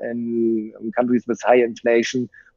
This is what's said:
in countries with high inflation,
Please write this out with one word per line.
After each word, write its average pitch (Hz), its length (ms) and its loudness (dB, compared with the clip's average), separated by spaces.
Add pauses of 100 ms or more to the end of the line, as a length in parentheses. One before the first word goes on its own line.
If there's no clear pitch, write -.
in 117 680 -2 (240)
countries 123 320 2
with 113 140 -4
high 123 200 4
inflation, 117 680 0 (280)